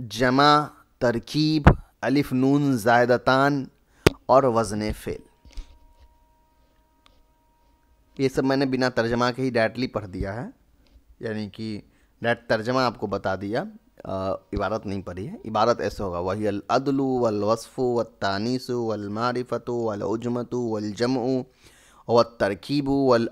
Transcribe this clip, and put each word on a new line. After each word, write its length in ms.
जमा, 600
तरकीब, 800
अलिफ, 300
नून, 440
ज़ायदतान 920
और 160
वज़न 460
फ़ेल। 280
ये 100
सब 140
मैंने 220
बिना 240
तर्जमा 420
के 100
ही 100
डायरेक्टली 360
पढ़ 180
दिया 280
है, 200
यानी 260
कि 360
डायरेक्ट 260
तर्जमा 340
आपको 240
बता 280
दिया, 260
अ, 360
इबारत 320
नहीं 160
पढ़ी 240
है। 200
इबारत 360
ऐसे 220
होगा, 160
वही 260
अल 240
अदलु 340
वल 400
वस्फु 560
वत 220
तानीसु 580
वल 300
मारिफतु 640
वल 300
उजमतु 540
वल 340
जमउ 520
व 140
तरकीबु 540
वल 260